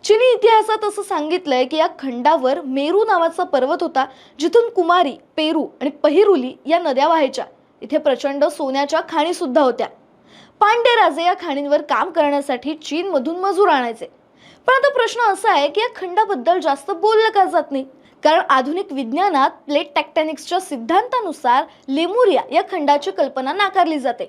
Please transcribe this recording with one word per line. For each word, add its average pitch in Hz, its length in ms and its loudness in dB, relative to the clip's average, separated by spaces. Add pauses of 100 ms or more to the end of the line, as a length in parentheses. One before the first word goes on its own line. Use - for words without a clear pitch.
चिनी 480 280 4
इतिहासात 440 520 2
असं 403 180 -6
सांगितलंय 302 600 -2
की 262 120 -6
या 311 100 2 (120)
खंडावर 269 640 0
मेरू 294 440 0
नावाचा 349 400 0
पर्वत 277 360 0
होता, 269 260 -2 (320)
जिथून 466 300 2
कुमारी, 349 440 2 (240)
पेरू 311 300 0 (140)
आणि 277 100 -2
पहिरुली 302 640 2 (120)
या 320 120 2
नद्या 285 300 0
वाहायच्या. 285 360 0 (360)
इथे 277 180 -4
प्रचंड 285 460 0
सोन्याच्या 285 640 -2
खाणी 330 260 -2
सुद्धा 311 260 -2
होत्या. 254 260 0 (760)
पांड्य 466 420 4
राजे 330 220 0
या 359 160 2
खाणींवर 285 420 -2
काम 285 280 -2
करण्यासाठी 285 640 -2
चीनमधून 320 640 -4
मजूर 381 320 2
आणायचे. 240 380 -2 (600)
पण 508 80 4
आता 539 160 2
प्रश्न 453 420 0
असा 392 200 0
आहे 294 160 2
की 311 120 -2
या 466 160 -2
खंडाबद्दल 359 640 0
जास्त 277 300 -4
बोललं 427 380 2
का 392 160 2
जात 302 280 -2
नाही? 269 120 -4 (400)
कारण 311 160 4 (100)
आधुनिक 294 420 0
विज्ञानात 277 580 0
प्लेट - 440 -4
टेक्टोनिक्सच्या 320 680 -4
सिद्धांतानुसार 330 1040 -2 (240)
लेमुरिया 349 540 2 (100)
या 330 100 2
खंडाची 294 480 0
कल्पना 269 420 -4
नाकारली 370 460 0
जाते. 240 300 -4